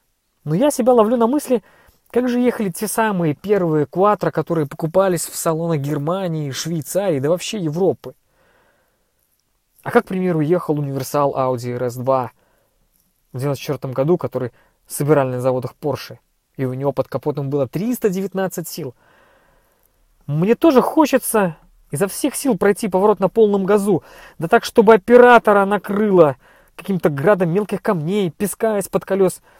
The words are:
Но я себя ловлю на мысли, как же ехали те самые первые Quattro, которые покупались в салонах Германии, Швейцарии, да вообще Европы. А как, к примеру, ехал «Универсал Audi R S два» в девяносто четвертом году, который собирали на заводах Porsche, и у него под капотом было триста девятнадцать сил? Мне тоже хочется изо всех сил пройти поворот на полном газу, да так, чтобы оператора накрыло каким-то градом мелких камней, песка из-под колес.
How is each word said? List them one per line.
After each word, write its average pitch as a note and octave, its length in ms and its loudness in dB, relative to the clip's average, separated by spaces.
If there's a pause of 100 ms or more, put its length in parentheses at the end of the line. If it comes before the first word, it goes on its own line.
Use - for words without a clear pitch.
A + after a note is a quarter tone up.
(440)
Но D3+ 120 -2
я C#4 160 2
себя B3 220 2
ловлю A#3 240 4
на A3+ 100 4
мысли, B3+ 340 0 (480)
как B3+ 180 -2
же B3 120 0
ехали A#3 300 0
те G3+ 180 -6
самые F#3 480 0
первые F3 500 0
Quattro, F#3 460 0
которые D#3+ 340 -2
покупались F3+ 640 -2
в - 80 -16
салонах E3 460 -2
Германии, D3+ 680 -4
Швейцарии, E3 720 -4
да C#3 100 -2
вообще F3+ 300 -4
Европы. D#3 560 -2 (1700)
А - 80 -10
как, A#3+ 140 -2
к - 20 -20
примеру, F#3 320 -4
ехал D#3 400 -4
«Универсал C#3 560 -6
Audi B2 400 -6
R B2 80 -8
S A#2+ 120 -8
два» B2+ 360 -4 (1000)
в C#3 40 -12
девяносто C3+ 240 -6
четвертом C3+ 300 -8
году, C#3+ 260 0
который B2+ 340 -6 (360)
собирали C#3 480 0
на B2 60 -4
заводах B2+ 380 -2
Porsche, C#3+ 380 -8 (380)
и C3+ 100 -4
у B2+ 80 -4
него C3+ 180 -2
под C3+ 160 -4
капотом C#3 440 -6
было C#3 160 0
триста A3 420 -2
девятнадцать F#3+ 580 -6
сил? C#3+ 280 -12 (1300)
Мне E3 280 0
тоже C4 300 6
хочется A3+ 760 0 (320)
изо D#3 180 -2
всех - 280 -6
сил B3+ 200 0
пройти G3+ 320 0
поворот F#3+ 320 2
на F#3 100 0
полном G3+ 360 2
газу, G3+ 380 2 (340)
да D#3+ 100 -4
так, A3+ 160 4
чтобы A3+ 300 4
оператора A#3 720 6
накрыло G3 680 2 (400)
каким-то F#3 340 -2
градом E3+ 400 2
мелких G3 320 -2
камней, F#3 480 -2
песка G#3 480 -4
из-под F#3+ 280 -4
колес. F#3+ 360 0 (180)